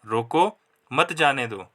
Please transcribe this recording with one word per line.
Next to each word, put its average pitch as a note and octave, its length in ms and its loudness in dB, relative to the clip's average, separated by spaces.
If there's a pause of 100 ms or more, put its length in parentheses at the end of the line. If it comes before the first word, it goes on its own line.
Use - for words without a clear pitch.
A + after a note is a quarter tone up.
रोको A#2 540 0 (340)
मत D#3+ 200 0
जाने C#3+ 340 2
दो। G2 280 -10